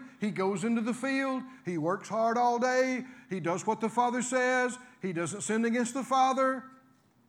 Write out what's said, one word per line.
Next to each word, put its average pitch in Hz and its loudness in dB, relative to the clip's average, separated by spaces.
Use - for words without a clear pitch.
He 208 -2
goes 190 -2
into 233 0
the 226 -2
field. 269 -2
He 175 -4
works 175 -2
hard 226 0
all 240 2
day. 254 2
He 190 -4
does 170 -2
what 220 0
the 220 0
father 240 0
says. 254 2
He 190 -4
doesn't 170 -4
sin 220 0
against 240 0
the 262 -4
father. 262 2